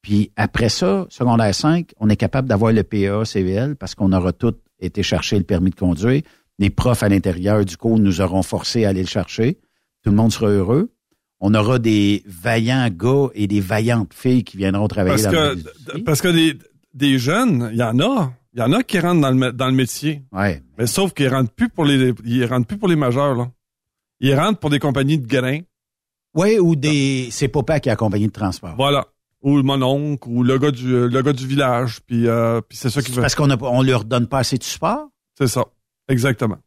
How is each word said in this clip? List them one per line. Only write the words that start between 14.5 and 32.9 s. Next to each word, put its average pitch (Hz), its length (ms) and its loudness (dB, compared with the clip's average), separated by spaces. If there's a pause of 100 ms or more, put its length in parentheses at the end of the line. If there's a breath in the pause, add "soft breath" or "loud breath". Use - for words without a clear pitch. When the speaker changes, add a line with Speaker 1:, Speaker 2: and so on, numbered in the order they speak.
Speaker 1:
viendront 98 300 -2
travailler 95 360 0
Speaker 2:
Parce - 0 -
Speaker 1:
dans 101 80 0
Speaker 2:
que, 147 240 0
Speaker 1:
l'industrie. 151 460 -14
Speaker 2:
parce 160 200 0
que 180 80 0
des, 160 300 2 (340)
des 135 260 2
jeunes, 147 520 0
il 113 60 -4
y 120 60 2
en 117 160 0
a. 185 340 0 (200)
Il 117 60 -10
y - 40 0
en 131 100 2
a 247 100 2
qui 190 160 -2
rentrent 175 220 2
dans 139 80 2
le 127 80 2
mé-, 127 160 0
dans 131 140 -2
le 131 60 0
métier. 139 580 -2
Speaker 1:
Ouais. 92 320 -2 (140)
Speaker 2:
Mais 117 100 -2
sauf 190 260 -2
qu'ils 135 160 0
rentrent 127 240 0
plus 233 160 -2
pour 160 160 -2
les, 131 280 2 (120)
ils 123 200 0
rentrent 123 220 -2
plus 202 100 -8
pour 208 120 -2
les 170 60 2
majeurs, 135 400 0
là. 120 160 -6 (680)
Ils 135 140 2
rentrent 185 240 2
pour 156 100 -4
des 143 100 0
compagnies 143 380 0
de 127 80 -4
grains. 131 360 -2 (720)
Speaker 1:
Ouais, 208 260 2
ou 170 160 4
des, 139 560 0
c'est 139 160 -2
papa 147 320 0
qui - 80 -4
a 113 60 2
la - 20 2
compagnie 104 320 0
de 101 60 -4
transport. 90 420 -8
Speaker 2:
Voilà. 139 320 0 (340)
Ou 139 220 2
mon 139 180 0
oncle, 139 460 -2
ou 120 160 0
le 131 140 2
gars 143 140 2
du, 123 360 0
le 131 140 0
gars 139 100 0
du 127 160 -4
village, 127 540 2
puis, 117 260 0
euh, 117 320 2
puis - 180 -12
c'est 131 120 -2
ça 139 120 -2